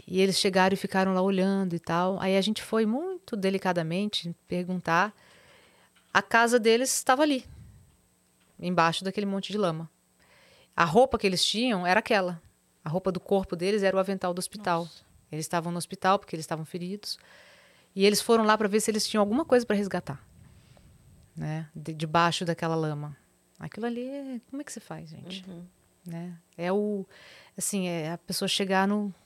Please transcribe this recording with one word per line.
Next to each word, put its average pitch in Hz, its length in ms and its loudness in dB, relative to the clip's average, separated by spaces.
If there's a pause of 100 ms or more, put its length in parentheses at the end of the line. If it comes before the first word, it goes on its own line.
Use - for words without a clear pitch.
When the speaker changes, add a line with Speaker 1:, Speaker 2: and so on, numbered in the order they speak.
Speaker 1:
e 185 140 0
eles 190 180 2
chegaram 190 360 2
e - 20 2
ficaram 190 380 0
lá 185 80 2
olhando 196 520 0
e 170 40 -4
tal. 180 420 -2
Aí 190 160 0
a 196 40 4
gente 214 220 -2
foi 220 220 0
muito 302 520 -4
delicadamente 185 960 -2 (140)
perguntar. 180 680 0 (960)
A 196 80 4
casa 233 380 4
deles 226 360 2
estava 269 280 4
ali, 285 220 2 (1120)
embaixo 170 460 0
daquele 196 220 -4
monte 196 260 -6
de 208 60 -2
lama. 165 300 -2 (880)
A 165 80 6
roupa 226 340 6
que 208 80 2
eles 185 180 2
tinham 208 420 0
era 185 140 4
aquela. 180 420 0 (420)
A 160 40 -8
roupa 185 240 -2
do 175 80 -6
corpo 190 340 0
deles 196 280 -2
era 190 140 2
o 190 40 4
avental 185 320 -2
do 175 60 -8
hospital. 180 460 -2
Speaker 2:
Nossa. - 200 -18 (260)
Speaker 1:
Eles 156 140 -6
estavam 170 260 -4
no 175 80 -4
hospital 190 400 0
porque - 160 -14
eles 160 100 -8
estavam 160 200 -6
feridos. 185 540 -10 (760)
E 190 120 2
eles 208 140 4
foram 226 240 4
lá 214 120 6
pra 214 100 2
ver 208 140 2
se 220 100 0
eles 208 160 0
tinham 214 140 0
alguma 220 240 2
coisa 247 220 4
pra 208 100 2
resgatar, 185 440 -4 (1160)
né? 156 380 -6
De, 160 180 -10
debaixo 165 520 0
daquela 165 300 -2
lama. 147 420 -4 (420)
Aquilo 208 280 -8
ali, 240 220 -6
é, 269 400 -10
como 277 140 -10
é - 20 -20
que - 80 -16
se - 60 -14
faz, 160 320 -14
gente? 185 380 -14
Speaker 3:
Uhum. 175 160 -14 (420)
Speaker 1:
Né? 175 300 -10 (200)
É 175 160 -2
o, 208 320 -2 (520)
assim, 190 320 -2
é 165 240 -4
a 170 60 -6
pessoa 190 300 -4
chegar 190 380 0
no, 208 260 -2 (140)